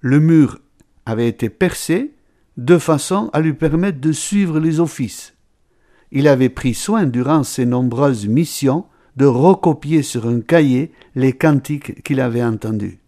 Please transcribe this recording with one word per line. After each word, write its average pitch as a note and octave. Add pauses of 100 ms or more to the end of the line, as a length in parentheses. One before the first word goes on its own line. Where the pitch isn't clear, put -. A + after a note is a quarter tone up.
Le C3+
mur D#3 (460)
avait A2+
été A2+
percé, F#3+ (440)
de C3
façon F#3
à D3+
lui D#3+
permettre E3
de D#3
suivre F3+
les D#3+
offices. - (760)
Il C#3
avait C3
pris B2
soin, G#3
durant C3+
ses B2+
nombreuses B2
missions, C#3 (300)
de C3
recopier D3+
sur A#2
un A#2
cahier C#3+ (240)
les B2+
cantiques D3
qu'il C#3
avait B2
entendus. G#2+